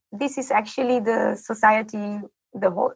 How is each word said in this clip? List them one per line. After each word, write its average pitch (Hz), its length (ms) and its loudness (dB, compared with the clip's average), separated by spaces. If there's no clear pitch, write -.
This 277 260 -4
is 262 120 -4
actually 240 500 0
the 214 360 0
society, 214 840 0
the 196 160 0
whole, - 260 0